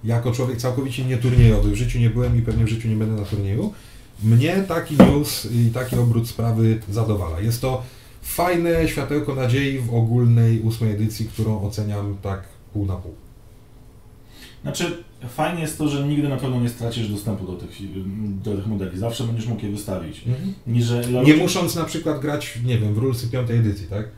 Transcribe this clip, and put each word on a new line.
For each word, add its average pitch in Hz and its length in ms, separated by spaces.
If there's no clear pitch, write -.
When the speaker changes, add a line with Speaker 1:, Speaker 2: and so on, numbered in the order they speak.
Speaker 1:
jako 117 280
człowiek 127 260
całkowicie 131 480
nieturniejowy, 120 640
w 101 40
życiu 120 240
nie 117 100
byłem 120 280
i 117 40
pewnie 113 240
w - 40
życiu 113 180
nie 110 80
będę 110 260
na 98 60
turnieju, 104 460
mnie 147 440
taki 160 300
news 143 540
i 117 220
taki 123 220
obrót 117 320
sprawy 113 520
zadowala. 98 500
Jest 117 200
to 131 220
fajne 170 680
światełko 147 480
nadziei 135 440
w 117 140
ogólnej 117 680
ósmej 113 300
edycji, 107 340
którą 107 360
oceniam 101 600
tak 95 220
pół 101 120
na 92 100
pół. 82 180
Speaker 2:
Znaczy, 151 400
fajnie 165 320
jest 151 160
to, 151 100
że 143 200
nigdy 143 220
na 131 80
pewno 127 220
nie 120 100
stracisz 117 400
dostępu 98 380
do 92 60
tych, 90 160
do 104 120
tych 98 120
modeli. 95 320
Zawsze 113 240
będziesz 113 240
mógł 107 180
je 101 60
wystawić. 90 560
Speaker 1:
Mhm. 160 260
Speaker 2:
Nie, 117 160
że 120 180
dla 123 220
Speaker 1:
Nie 147 80
Speaker 2:
ludzi 160 120
Speaker 1:
musząc 175 320
na 160 80
przykład 151 360
grać, 139 460
nie 123 120
wiem, 104 160
w 104 40
rulesy 123 300
piątej 117 300
edycji, 107 300
tak? 107 200